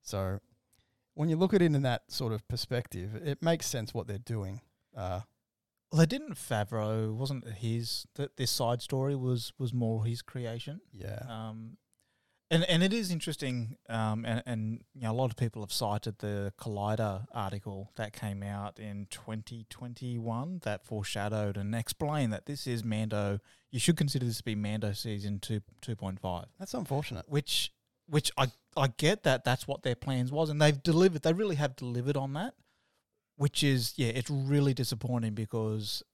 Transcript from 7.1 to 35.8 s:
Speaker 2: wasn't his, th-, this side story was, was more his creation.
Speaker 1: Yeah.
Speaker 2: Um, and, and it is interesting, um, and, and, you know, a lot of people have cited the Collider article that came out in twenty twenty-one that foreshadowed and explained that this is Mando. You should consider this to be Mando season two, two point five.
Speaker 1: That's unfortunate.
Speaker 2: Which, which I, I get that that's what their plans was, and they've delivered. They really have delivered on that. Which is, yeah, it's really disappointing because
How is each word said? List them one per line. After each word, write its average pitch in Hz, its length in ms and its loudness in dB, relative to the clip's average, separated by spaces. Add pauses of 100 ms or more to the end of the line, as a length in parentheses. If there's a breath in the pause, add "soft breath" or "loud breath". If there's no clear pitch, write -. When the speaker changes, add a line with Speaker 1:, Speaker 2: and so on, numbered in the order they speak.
Speaker 2:
wasn't 135 340 -4
his, 113 580 -4 (100)
th-, 139 220 -6
this 127 140 0
side 120 300 0
story 135 340 -2
was, 127 420 -2
was 123 160 -2
more 113 320 0
his 117 160 -2
creation. 123 600 -10 (120)
Speaker 1:
Yeah. 104 260 -8 (100)
Speaker 2:
Um, 110 480 -10 (760)
and, 160 120 6
and 170 180 4
it 196 120 4
is 214 180 0
interesting, 135 640 -2 (120)
um, 113 360 0
and, 117 220 0
and, 110 360 -2 (120)
you 135 80 -10
know, 110 80 0
a - 20 0
lot 127 160 2
of 110 80 -8
people 113 240 0
have 101 100 -8
cited 104 460 -2
the 101 420 -2
Collider 104 720 -2
article 101 640 -6
that 107 160 -6
came 101 300 -6
out 101 380 -6
in 101 320 -8
twenty 110 580 -10
twenty-one 123 960 -6
that 104 200 -4
foreshadowed 104 760 -2
and 101 180 -2
explained 139 580 0
that - 140 -6
this 143 180 -8
is 117 180 -2
Mando. 107 560 0 (300 soft breath)
You 127 100 -2
should 165 180 6
consider 135 280 2
this 113 140 0
to - 40 -14
be 110 120 -2
Mando 104 380 0
season 104 440 -2
two, 104 240 -2 (180)
two 117 160 -6
point 98 240 -6
five. 87 260 -4 (120)
Speaker 1:
That's 190 160 -8
unfortunate. 147 560 -4
Speaker 2:
Which, - 420 0 (360)
which 147 280 2
I, 131 120 4 (280)
I 139 120 6 (100)
get 185 280 4
that 131 180 4
that's - 240 0
what - 160 -6
their 123 120 2
plans 127 360 -2
was, 151 180 2
and 147 100 -2
they've 147 220 8
delivered. 165 400 6
They 160 120 4
really 190 240 0
have 139 180 0
delivered 123 420 -2
on 135 160 -4
that. 196 220 -6 (840)
Which 143 240 2
is, 131 320 4
yeah, 120 140 2
it's 120 200 -2
really 139 440 4
disappointing 120 600 0
because 110 680 -2 (100)